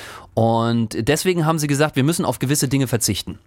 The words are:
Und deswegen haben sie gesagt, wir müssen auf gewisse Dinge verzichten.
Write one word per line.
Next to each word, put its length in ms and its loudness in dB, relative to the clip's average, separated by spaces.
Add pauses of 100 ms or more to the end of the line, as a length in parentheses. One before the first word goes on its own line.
(340)
Und 640 0 (140)
deswegen 360 2
haben 140 0
sie 80 -2
gesagt, 300 0
wir 80 4
müssen 180 0
auf 160 -2
gewisse 300 0
Dinge 180 2
verzichten. 600 -2